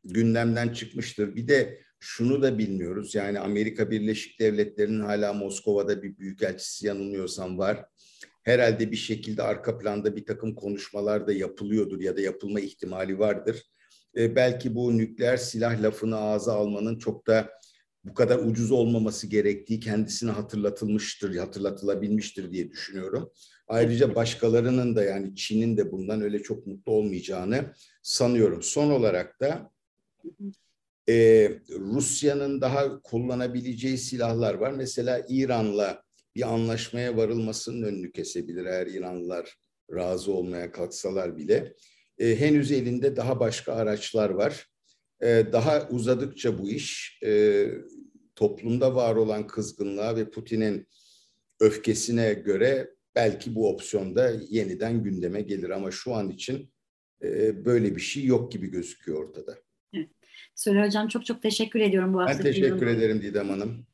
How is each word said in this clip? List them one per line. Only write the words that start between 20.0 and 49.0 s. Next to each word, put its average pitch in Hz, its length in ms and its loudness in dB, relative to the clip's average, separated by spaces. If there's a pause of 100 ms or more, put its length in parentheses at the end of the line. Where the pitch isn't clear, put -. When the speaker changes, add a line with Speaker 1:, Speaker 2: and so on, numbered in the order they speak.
Speaker 1:
hatırlatılmıştır, 104 1040 -2
hatırlatılabilmiştir 98 1160 -4
diye 90 200 -6
düşünüyorum. 98 600 -8 (360)
Ayrıca 117 480 2
başkalarının 120 800 2
da, 104 80 2
yani 98 320 -2
Çin'in 110 420 0
de 92 140 0
bundan 98 300 -4
öyle 104 220 -2
çok - 240 -8
mutlu 98 240 -8
olmayacağını 101 840 -2 (300)
sanıyorum. 113 600 2
Son 147 260 2
olarak 107 520 2
da, 156 300 -2 (1400)
e, 113 400 10 (200)
Rusya'nın 139 920 0
daha 135 400 0
kullanabileceği 123 960 -4
silahlar 117 560 0
var. 113 180 -2
Mesela 127 580 -2
İran'la 110 760 0 (320)
bir 113 180 -2
anlaşmaya 113 640 -2
varılmasının 113 680 -2
önünü 95 280 -6
kesebilir 87 540 -8
eğer 92 220 -2
İranlılar 90 680 -8 (380)
razı 92 380 -2
olmaya 90 380 -4
kalksalar 90 680 -4
bile. - 360 2 (440)
E, 117 220 2
henüz 143 320 4
elinde 127 440 2
daha 123 240 0
başka 110 340 0
araçlar 107 560 0
var. 107 380 -2 (540)
E, 113 300 6
daha 135 380 4
uzadıkça 123 720 0
bu 98 100 -4
iş, - 560 -8
e, 104 400 6 (680)
toplumda 120 600 2
var 117 200 2